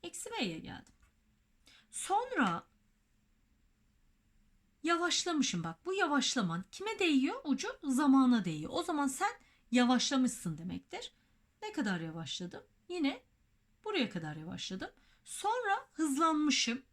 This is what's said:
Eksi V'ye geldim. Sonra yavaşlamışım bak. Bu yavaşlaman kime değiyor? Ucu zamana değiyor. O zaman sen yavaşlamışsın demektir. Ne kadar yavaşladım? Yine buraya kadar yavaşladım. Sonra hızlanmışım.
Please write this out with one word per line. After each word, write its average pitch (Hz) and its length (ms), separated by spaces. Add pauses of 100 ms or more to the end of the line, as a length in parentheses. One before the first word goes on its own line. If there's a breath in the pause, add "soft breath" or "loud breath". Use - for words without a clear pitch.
Eksi - 280
V'ye 220 280
geldim. - 360 (960 soft breath)
Sonra 370 760 (2250)
yavaşlamışım 330 840
bak. 165 220
Bu 370 80
yavaşlaman 254 760
kime 427 280
değiyor? 320 460
Ucu 285 240 (160)
zamana 262 600
değiyor. 156 300
O - 80
zaman 294 240
sen 349 240 (400 soft breath)
yavaşlamışsın 247 880
demektir. 269 540 (500)
Ne 427 100
kadar 202 280
yavaşladım? 165 600 (260)
Yine 349 340 (600)
buraya 370 260
kadar 160 260
yavaşladım. 185 540 (340 soft breath)
Sonra 440 680
hızlanmışım. 302 920 (100)